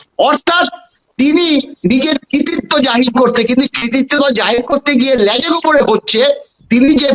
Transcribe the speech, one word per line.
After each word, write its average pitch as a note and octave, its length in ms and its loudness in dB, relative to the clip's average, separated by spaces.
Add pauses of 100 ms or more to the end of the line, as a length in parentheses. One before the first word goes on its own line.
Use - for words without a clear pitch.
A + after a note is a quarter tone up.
(180)
অর্থাৎ D#4 500 0 (500)
তিনি D4+ 420 2 (260)
নিজের C4 340 0
কৃতিত্ব - 600 -4
জাহির B3 300 0 (100)
করতে, A#3+ 240 0
কিন্তু B3 240 0 (140)
কৃতিত্ব C#4 480 0
জাহির A3+ 320 0
করতে C#4+ 320 -2
গিয়ে C4 220 2
লেজের A#3+ 380 0
উপরে D#4+ 280 2
হচ্ছে, A3 440 0 (440)
তিনি C4 260 4
যে C#4 200 0